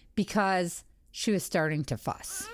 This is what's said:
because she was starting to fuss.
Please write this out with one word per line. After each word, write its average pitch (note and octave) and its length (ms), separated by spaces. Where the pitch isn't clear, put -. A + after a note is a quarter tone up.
because F#3+ 680
she - 200
was G3 120
starting D#3 420
to B2+ 120
fuss. - 560